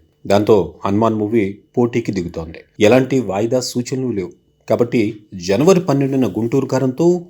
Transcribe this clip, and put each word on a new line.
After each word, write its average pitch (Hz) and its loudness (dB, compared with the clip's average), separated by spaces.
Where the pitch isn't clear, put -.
దాంతో 101 2
హనుమాన్ 110 0
మూవీ 104 -2
పోటీకి 120 -2
దిగుతోంది. 82 -8
ఎలాంటి 127 4
వాయిదా 110 -2
సూచనలు 123 -6
లేవు 90 -6
కాబట్టి 117 0
జనవరి 104 2
పన్నెండున 139 0
గుంటూరు 117 -2
కారంతో 135 0